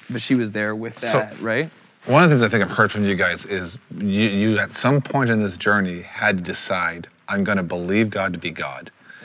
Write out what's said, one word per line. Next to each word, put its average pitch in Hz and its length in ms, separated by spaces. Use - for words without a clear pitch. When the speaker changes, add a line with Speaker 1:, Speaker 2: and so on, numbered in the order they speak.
Speaker 1:
but 123 120
she - 140
was 113 160
there 107 240
with 113 220
Speaker 2:
So, - 220
Speaker 1:
that, 107 200
right? 117 300
Speaker 2:
one 143 160
of 170 60
the 151 60
things 123 80
I 110 60
think 101 140
I've - 140
heard 107 140
from 104 120
you 101 120
guys 87 300
is 92 340
you, 101 300
you 104 300
at 98 120
some 139 300
point 135 300
in 110 100
this 95 160
journey 92 460
had 104 340
to 90 60
decide, 87 680
"I'm 101 160
gonna 95 200
believe 90 480
God 95 220
to 87 60
be 85 120
God." 69 400